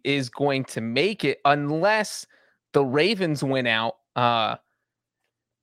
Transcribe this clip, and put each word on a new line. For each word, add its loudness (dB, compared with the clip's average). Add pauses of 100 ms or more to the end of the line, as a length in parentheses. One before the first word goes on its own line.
is -2
going -2
to -10
make -2
it -2
unless 0 (460)
the 4
Ravens 0
win 0
out, 0 (180)
uh, 2 (1080)